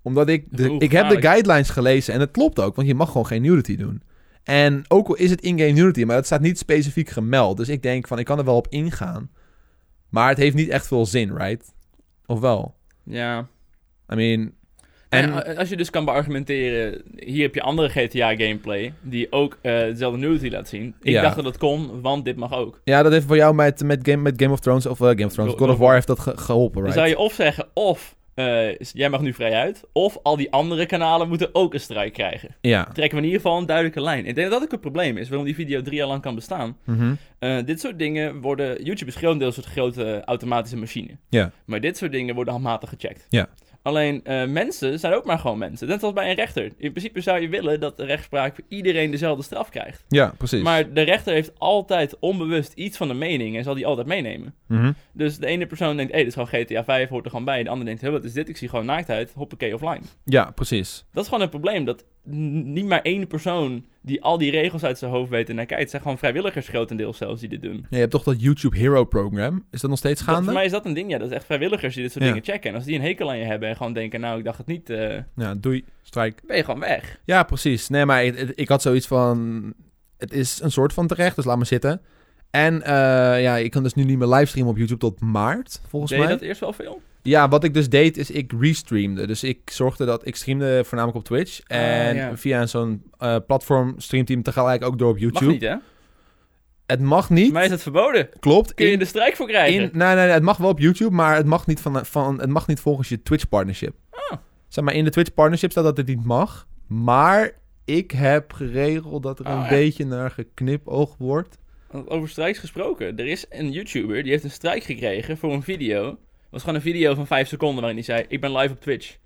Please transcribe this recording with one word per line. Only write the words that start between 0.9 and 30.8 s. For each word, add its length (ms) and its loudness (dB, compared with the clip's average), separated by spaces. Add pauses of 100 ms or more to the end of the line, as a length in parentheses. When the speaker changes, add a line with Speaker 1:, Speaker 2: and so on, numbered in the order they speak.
Speaker 2:
gevaarlijk. 300 6
Speaker 1:
guidelines 440 6
gelezen 440 2
en 60 0
het 120 2
klopt 280 2
ook, 160 0
want 120 0
je 80 4
mag 120 2
gewoon 180 0
geen 160 -2
nudity 340 4
doen. 260 -6 (420)
En 440 4
ook 200 6
al 80 2
is 140 4
het 120 2
in-game 300 2
nudity, 320 6
maar 120 2
het 100 2
staat 160 0
niet 160 2
specifiek 520 0
gemeld. 480 2
Dus 120 -4
ik 120 -4
denk 260 -2
van, 120 -4
ik 60 -4
kan 120 0
er 80 -2
wel 100 4
op 140 2
ingaan. 600 -6 (800)
Maar 200 4
het 80 4
heeft 180 4
niet 140 2
echt 180 -2
veel 180 2
zin, 320 -2
right? 360 -6 (520)
Of 140 -4
wel? 360 0 (280)
Speaker 2:
Ja. 440 -8 (680)
Speaker 1:
I 20 -4
mean, 360 0 (580)
Speaker 2:
En 140 4
Speaker 1:
en 100 0
Speaker 2:
a-, 260 -6
als 100 -2
je 80 -6
dus 120 -4
kan 160 -2
beargumenteren, 960 -2 (140)
hier 280 -4
heb 120 0
je 60 -4
andere 280 0
G 200 0
T 120 -2
A 140 4
gameplay 680 -4
die 300 -6
ook, 300 0
eh, 180 0
dezelfde 400 -2
nudity 300 0
laat 180 -8
zien. 340 -12
Ik 100 2
Speaker 1:
Ja. 100 6
Speaker 2:
dacht 140 4
dat 100 -4
het 120 -6
kon, 440 -2
want 240 -2
dit 100 -4
mag 180 -8
ook. 300 -6
Speaker 1:
Ja, 200 6
dat 80 8
heeft 140 6
voor 100 4
jou 200 8
met, 280 4
met 160 2 (100)
Game, 120 4
met 200 2
Game 120 6
of 60 0
Thrones, 260 2
of, 160 -4
eh, 60 6
Game 180 4
of 80 -2
Thrones, 180 0
Speaker 2:
Go-, 60 -4
Speaker 1:
God 100 4
of 0 -
Speaker 2:
God 20 4
of 80 6
Speaker 1:
War 80 6
Speaker 2:
War. 80 10
Speaker 1:
heeft 140 6
dat 120 0
ge-, 180 -6
geholpen, 360 2
Speaker 2:
Dan 100 -2
Speaker 1:
right? 140 0
Speaker 2:
zou 100 4
je 100 2
of 160 0
zeggen, 400 0
of, 420 -2 (180)
eh, 340 0 (120)
s-, 140 -14
jij 160 0
mag 120 -2
nu 120 -2
vrij 200 -2
uit, 300 -2 (100)
of 300 0
al 140 2
die 140 -2
andere 340 0